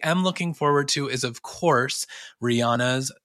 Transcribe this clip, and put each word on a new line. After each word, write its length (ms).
am 200
looking 300
forward 360
to 200
is, 140
of 180
course, 640
Rihanna's 720